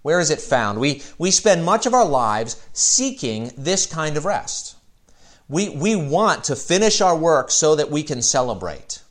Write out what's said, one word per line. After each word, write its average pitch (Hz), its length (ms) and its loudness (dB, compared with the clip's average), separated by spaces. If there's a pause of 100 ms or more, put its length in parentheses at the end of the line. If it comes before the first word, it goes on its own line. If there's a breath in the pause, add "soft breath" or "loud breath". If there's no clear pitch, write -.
Where 170 200 2
is 151 100 0
it 151 100 0
found? 110 400 0
We, 143 220 0 (160 loud breath)
we 180 120 0
spend 180 360 2
much 214 180 2
of 240 80 0
our 240 140 6
lives 113 500 0 (160 soft breath)
seeking 123 840 -2
this 175 260 -2
kind 156 320 -4
of 147 80 -4
rest. - 500 -6 (760 soft breath)
We, 185 180 0
we 185 280 0
want 165 480 0
to 143 120 -2
finish 202 460 2
our 175 140 4
work 156 340 2
so 156 260 4
that 147 140 -2
we 147 120 -2
can 139 200 -6
celebrate. 92 880 -4